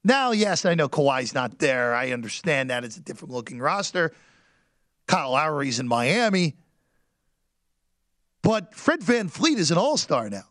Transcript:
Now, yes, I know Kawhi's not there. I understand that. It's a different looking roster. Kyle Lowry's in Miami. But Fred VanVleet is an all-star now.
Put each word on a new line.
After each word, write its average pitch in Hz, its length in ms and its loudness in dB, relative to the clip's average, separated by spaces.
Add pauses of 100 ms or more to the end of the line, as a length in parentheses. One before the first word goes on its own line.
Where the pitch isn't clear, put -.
Now, 254 280 4
yes, 202 340 0
I 175 80 4
know 151 140 2
Kawhi's 135 460 0
not 127 240 -4
there. 123 360 2
I 127 180 -2
understand 131 560 -4
that. 123 160 -4
It's 113 140 -14
a - 20 -18
different 127 320 -14
looking 123 260 -8
roster. 170 540 -2 (920)
Kyle 151 240 0
Lowry's 143 500 0
in 123 80 -6
Miami. 175 680 2 (1900)
But 214 320 0
Fred 320 260 0
VanVleet 240 560 0
is 160 140 0
an 170 80 2
all-star 165 520 0
now. 98 200 -12